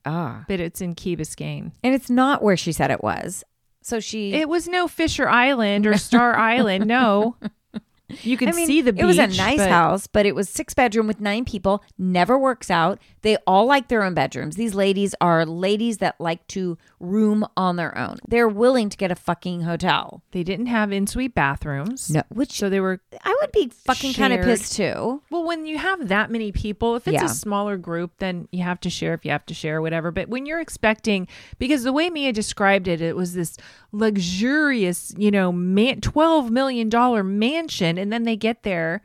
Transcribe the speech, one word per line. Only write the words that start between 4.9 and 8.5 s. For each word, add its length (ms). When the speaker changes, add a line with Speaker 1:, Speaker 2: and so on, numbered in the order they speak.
Speaker 2:
Island 600
or 100
Speaker 1:
<laughs> 0
Speaker 2:
Star 400
Island. 480
No. 500
You 140
could 140
Speaker 1:
I 20